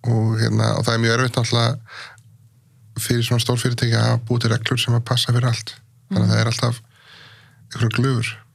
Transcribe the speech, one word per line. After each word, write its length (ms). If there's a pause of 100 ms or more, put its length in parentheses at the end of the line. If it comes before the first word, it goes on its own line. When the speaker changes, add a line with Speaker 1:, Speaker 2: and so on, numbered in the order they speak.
Speaker 1:
og 360
hérna, 380
og 80
það 80
er 100
mjög 160
erfitt 160
náttúrulega 440 (1200)
fyrir 240
svona 200
stór 180
fyrirtæki 340
að 320
búa 120
til 120
reglur 280
sem 140
að 120
passa 260
fyrir 160
allt. 280 (360)
Þannig 100
að 60
Speaker 2:
Mhm. 40
Speaker 1:
það 100
er 100
alltaf 300 (920)
einhverjar 240
glufur. 400 (180)